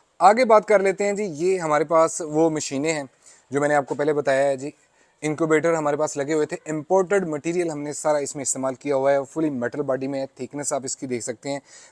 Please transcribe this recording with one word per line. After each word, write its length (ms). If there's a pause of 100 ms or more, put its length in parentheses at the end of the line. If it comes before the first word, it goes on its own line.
(220)
आगे 240
बात 200
कर 160
लेते 220
हैं 120
जी, 80
ये 340
हमारे 280
पास 360
वो 280
मशीनें 440
हैं 160 (420)
जो 100
मैंने 140
आपको 200
पहले 180
बताया 340
है 100
जी। 160 (500)
इनक्यूबेटर 500
हमारे 240
पास 200
लगे 160
हुए 120
थे, 100 (120)
इंपोर्टेड 600
मटेरियल 420
हमने 240
सारा 260
इसमें 240
इस्तेमाल 320
किया 200
हुआ 160
है, 120
फुली 260
मेटल 320
बॉडी 260
में 120
है, 60
थिकनेस 480
आप 120
इसकी 220
देख 160
सकते 260
हैं। 120 (300)